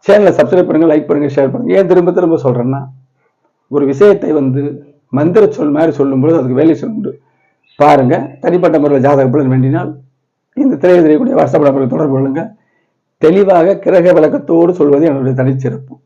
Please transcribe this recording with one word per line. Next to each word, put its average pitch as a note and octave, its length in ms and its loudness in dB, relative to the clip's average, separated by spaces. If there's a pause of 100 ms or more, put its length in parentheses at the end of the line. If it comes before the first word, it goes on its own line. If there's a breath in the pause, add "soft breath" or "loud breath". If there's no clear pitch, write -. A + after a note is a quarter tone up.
சேனலை G#3 320 4
சப்ஸ்கிரைப் F3+ 320 2
பண்ணுங்க, E3 220 2
லைக் D3+ 160 0
பண்ணுங்க, D3 280 -2
ஷேர் C3+ 180 0
பண்ணுங்க. - 240 -4
ஏன் F#3+ 140 0
திரும்ப F3+ 260 2
திரும்ப E3 260 0
சொல்றேன்னா, B2+ 380 -2 (920)
ஒரு C#3 160 0
விஷயத்தை G3 380 2 (120)
வந்து C3+ 200 -2 (560)
மந்திர F3 260 2 (140)
சொல் D3 200 -2
மாதிரி D#3+ 220 0
சொல்லும்போது C#3 400 0
அதுக்கு B2+ 200 -2
வேல்யூஷன் D#3 380 0
உண்டு. D#3+ 140 -8 (680)
பாருங்க, C#3+ 360 4 (280)
தனிப்பட்ட E3+ 380 0
முறையில் C#3+ 240 0
ஜாதக C#3 280 2
பலன் C#3 200 0
வேண்டினால் C3 380 -2 (720)
இந்த G#3 200 0
திரையில் F3+ 220 4
தெரியக்கூடிய D3+ 340 0
WhatsApp D3 280 0
நம்பருக்கு C3+ 280 -2
தொடர்பு D3+ 200 -2
கொள்ளுங்க. C3+ 280 -4 (840)
தெளிவாக F#3 580 2
கிரக F3 240 2 (100)
விளக்கத்தோடு E3+ 640 0
சொல்வது C#3+ 300 2
என்னுடைய C3+ 300 -2
தனிச்சிறப்பு. C3 540 -4 (120)